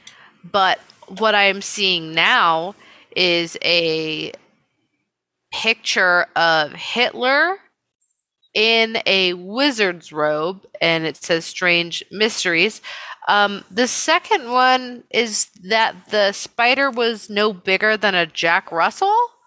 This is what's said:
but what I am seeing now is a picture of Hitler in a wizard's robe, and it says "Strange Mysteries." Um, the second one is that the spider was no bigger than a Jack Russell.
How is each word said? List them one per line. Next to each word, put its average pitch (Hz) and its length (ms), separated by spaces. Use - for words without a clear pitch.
but 185 340
what 214 160
I 202 100
am 196 180
seeing 175 500
now 175 640
is 170 480
a 160 680
picture 190 760
of 160 360
Hitler 262 840
in 226 520
a 185 280
wizard's 202 800
robe, 151 540
and 165 260
it 147 100
says 165 280
"Strange 170 680
Mysteries." 196 720
Um, 202 440
the 226 160
second 320 640
one 254 600
is 220 380
that 220 300
the 202 220
spider 262 580
was 233 380
no 214 240
bigger 190 440
than 202 180
a 175 100
Jack 170 480
Russell. 220 420